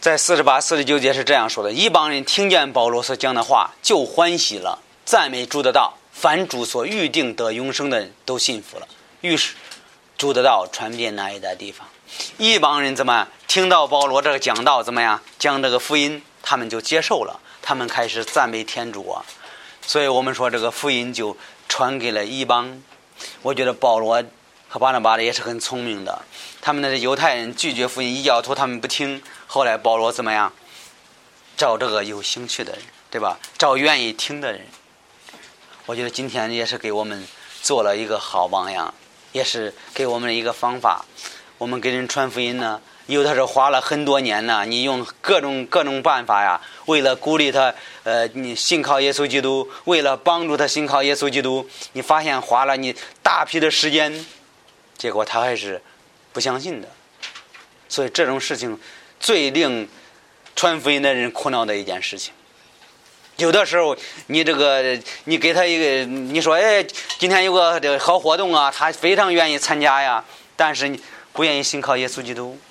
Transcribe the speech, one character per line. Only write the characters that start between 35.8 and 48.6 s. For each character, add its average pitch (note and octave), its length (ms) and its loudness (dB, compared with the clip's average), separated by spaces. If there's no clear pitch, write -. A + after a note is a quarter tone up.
我 A#2+ 100 -8
觉 A#2+ 60 -6
得 A#2+ 80 -6
今 C3 180 -8
天 A2 240 -4
也 A#2 120 -2
是 A2+ 140 -6
给 A2 140 -6
我 G#2 100 -2
们 G#2 240 -8
做 C3 200 2
了 G#2 140 2
一 A2 80 -4
个 G#2+ 140 -2
好 F2+ 280 0
榜 F#2+ 240 -2
样， F2+ 220 -6
也 C3 100 -2
是 A2+ 320 -4
给 C3+ 140 -2
我 A#2+ 120 -2
们 A#2+ 160 -2
一 A#2 80 -2
个 A#2 100 -2
方 B2 260 -4
法。 A#2 260 -2
我 B2 80 -6
们 B2 140 -4
给 B2+ 100 -2
人 B2+ 160 -4
传 C3 240 -2
福 A#2 80 -8
音 B2 180 -2
呢， A2+ 240 -4
有 C#3+ 180 2
的 D3 100 2
时 B2+ 60 2
候 C3 60 4
花 C3 220 4
了 C3+ 120 2
很 D3 240 -2
多 C#3 160 2
年 A2 260 -2
呢， A2 180 0
你 A#2+ 200 -2
用 C3 200 -2
各 F#3+ 200 2
种， C3+ 260 -4
各 F3 160 2
种 C#3 180 -2
办 C3 240 2
法 G#2+ 200 2
呀， F2+ 160 2
为 D#3 140 2
了 C3 160 4
鼓 D3+ 200 -2
励 D3 140 2
他， C3 240 2
呃， A#2 240 0
你 A#2+ 260 -8
信 D#3+ 260 0